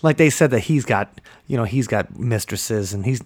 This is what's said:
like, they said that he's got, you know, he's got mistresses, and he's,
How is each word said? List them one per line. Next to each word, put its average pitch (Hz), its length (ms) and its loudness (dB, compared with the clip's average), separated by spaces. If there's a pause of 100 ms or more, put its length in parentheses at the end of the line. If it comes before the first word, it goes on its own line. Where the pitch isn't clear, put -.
like, 156 140 2
they 156 140 6
said 147 220 2
that 117 100 2
he's 147 240 0
got, 101 340 -2 (260)
you 135 120 -2
know, 117 80 0
he's 117 220 0
got 104 300 -2
mistresses, 104 760 -2
and 101 120 -4
he's, 127 200 -2